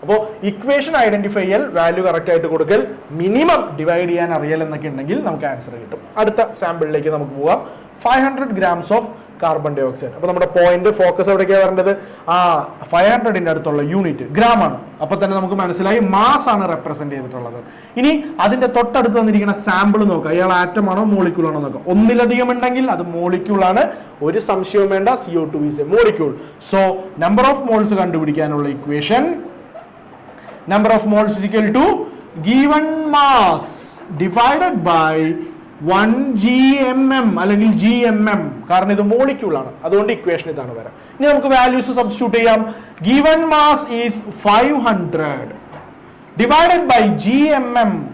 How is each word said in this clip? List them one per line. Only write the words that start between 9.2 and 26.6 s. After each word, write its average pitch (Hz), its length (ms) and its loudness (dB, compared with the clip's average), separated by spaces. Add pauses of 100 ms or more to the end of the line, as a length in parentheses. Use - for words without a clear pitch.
carbon 156 340 -2
dioxide. 127 400 -4
അപ്പൊ 175 120 -6
നമ്മുടെ 180 280 0
പോയിന്റ് 180 420 4
ഫോക്കസ് 185 340 2
എവിടേക്കാണ് 190 300 2
വരേണ്ടത്? 185 280 2 (440)
ആ, - 20 2 (560)
ഫൈവ് 175 200 4
ഹൺഡ്രഡിന്റെ 214 400 0
അടുത്തുള്ള 151 300 -2 (100)
യൂണിറ്റ് 175 320 -2 (120)
gram 226 300 4
ആണ്. 143 100 -4 (280)
അപ്പൊ 151 180 -2
തന്നെ 196 160 -2
നമുക്ക് 185 240 -4
മനസ്സിലായി 190 380 0 (140)
മാസ് 269 380 2
ആണ് 202 200 0
റെപ്രസെന്റ് 147 440 -8
ചെയ്തിട്ടുള്ളത്. 123 420 -10 (420)
ഇനി 285 120 2 (340)
അതിന്റെ 254 300 0
തൊട്ടടുത്ത് 240 420 0
തന്നിരിക്കുന്ന 208 360 2 (120)
സാമ്പിൾ 202 340 2 (100)
നോക്കുക, 165 240 -2
അയാൾ 185 260 2
ആറ്റം 190 320 -2
ആണോ 202 120 0 (100)
മോളിക്യൂൾ 175 360 0
ആണോ 151 140 -4
നോക്കുക. - 180 -10 (120)
ഒന്നിലധികം 240 600 2
ഉണ്ടെങ്കിൽ 247 300 -2 (120)
അത് 175 60 -6 (140)
മോളിക്യൂൾ 185 540 -2
ആണ്, 233 140 2 (420)
ഒരു 185 140 -2 (100)
സംശയവും 196 460 0
വേണ്ട, 196 120 0 (160)
സി 170 80 -12 (100)
ഒ - 20 -2 (100)
ടു 151 160 -2
is 147 140 -8
a 143 100 -10
molecule. 208 400 2 (380)